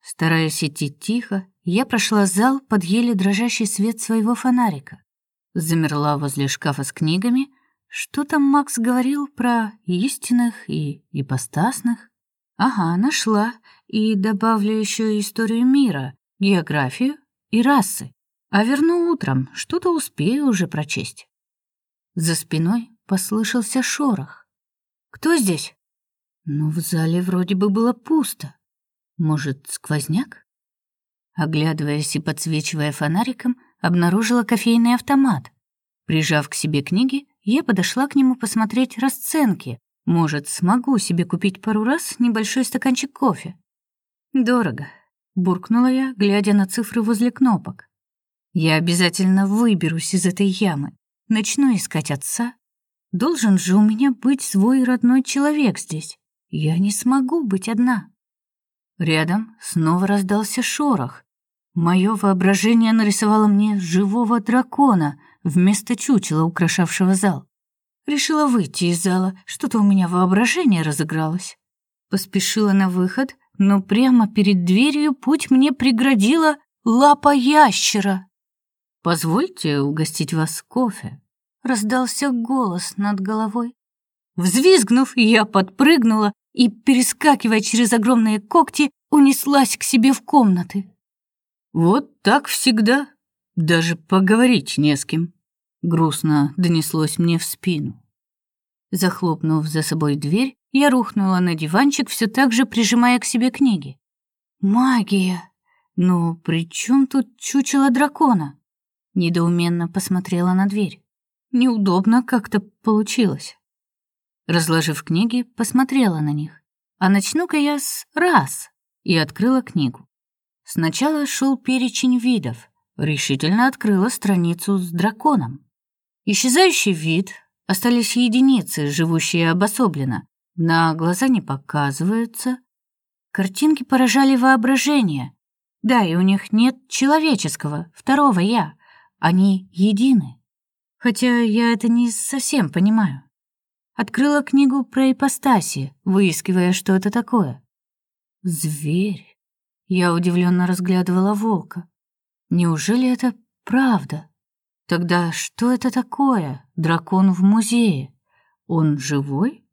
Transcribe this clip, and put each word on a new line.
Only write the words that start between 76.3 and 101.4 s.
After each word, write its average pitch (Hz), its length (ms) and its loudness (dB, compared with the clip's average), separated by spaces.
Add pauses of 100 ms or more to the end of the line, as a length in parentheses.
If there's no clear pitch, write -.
лапа 285 460 4
ящера. 240 1000 2 (760)
«Позвольте 165 760 0
угостить 151 540 -2
вас 160 340 -4
кофе», - 540 -4 (420)
раздался 254 680 -2
голос 233 680 -4
над 202 220 -2
головой. 220 560 -4 (600)
Взвизгнув, 247 800 4
я 220 300 4
подпрыгнула 220 880 2 (200)
и, 240 160 2
перескакивая 247 920 2
через 226 320 0
огромные 220 460 2
когти, - 500 2 (220)
унеслась 277 640 4
к - 60 -10
себе 262 300 4
в - 100 -4
комнаты. 190 680 0 (800)
«Вот 180 500 0
так 277 260 2
всегда, 247 600 0 (460)
даже 165 400 0
поговорить 196 840 2
не 151 180 2
с 139 100 -8
кем», 165 280 -4 (500)
грустно 156 720 0
донеслось 160 640 0
мне 170 180 2
в 170 60 -4
спину. - 580 -6 (920)
Захлопнув 160 760 -2
за 156 160 -4
собой 151 320 -2
дверь, 180 400 -2 (160)
я 285 180 4
рухнула 196 500 0
на 175 160 0